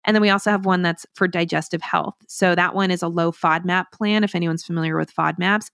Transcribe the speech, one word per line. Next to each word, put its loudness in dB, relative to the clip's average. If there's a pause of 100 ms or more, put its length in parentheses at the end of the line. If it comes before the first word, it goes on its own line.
And 2
then 4
we 4
also 0
have 0
one 2
that's -2
for 0
digestive -2
health. -4 (140)
So 2
that 2
one 0
is 0
a -2
low 0
fodmap 0
plan, 0
if -2
anyone's -2
familiar -2
with -4
fodmaps. 0